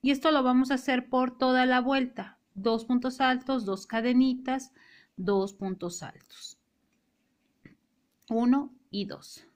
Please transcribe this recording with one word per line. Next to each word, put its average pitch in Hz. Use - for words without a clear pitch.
Y 262
esto 285
lo 285
vamos 254
a 277
hacer 254
por 254
toda 254
la 254
vuelta. 254
Dos 226
puntos 254
altos, 254
dos 190
cadenitas, 254
dos 196
puntos 185
altos. -
Uno 247
y 202
dos. -